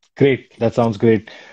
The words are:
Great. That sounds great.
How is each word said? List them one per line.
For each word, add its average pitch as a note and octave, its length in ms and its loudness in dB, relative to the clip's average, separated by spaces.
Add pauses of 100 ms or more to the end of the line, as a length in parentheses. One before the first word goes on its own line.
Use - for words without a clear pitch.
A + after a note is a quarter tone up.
(180)
Great. - 420 -2
That A#2 140 -2
sounds A2+ 240 -2
great. A2+ 340 0 (220)